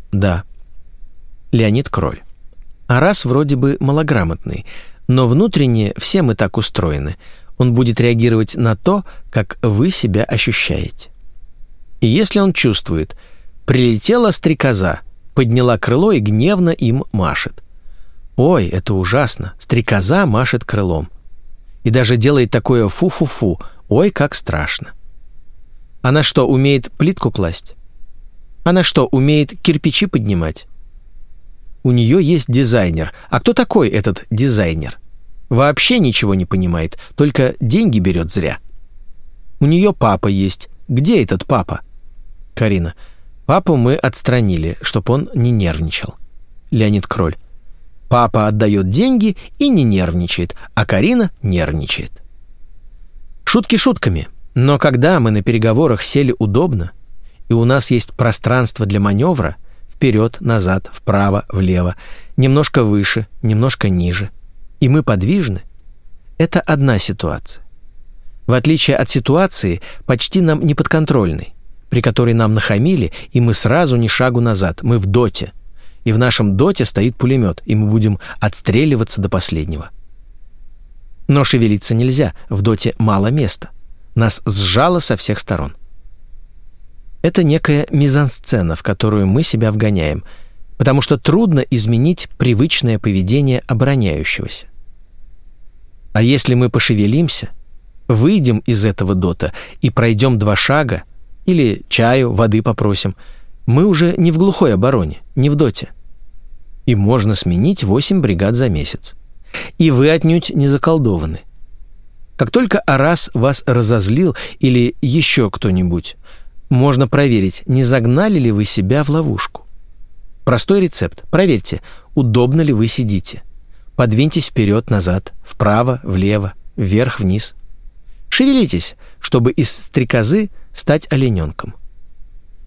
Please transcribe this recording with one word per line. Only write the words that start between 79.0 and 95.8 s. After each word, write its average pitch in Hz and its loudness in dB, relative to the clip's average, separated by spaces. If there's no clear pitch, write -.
до 98 -2
последнего. 80 -4
Но 143 4
шевелиться 117 2
нельзя, 127 0
в 101 -2
доте 107 0
мало 104 2
места. 127 -2
Нас 113 2
сжало 107 2
со 123 0
всех - -2
сторон. 76 -4
Это 175 2
некая 147 2
мизансцена, 131 2
в - -12
которую 104 0
мы 117 2
себя 110 2
вгоняем – 101 0
потому 139 2
что - 0
трудно 170 2
изменить 120 0
привычное 117 0
поведение 110 0
обороняющегося. 113 -2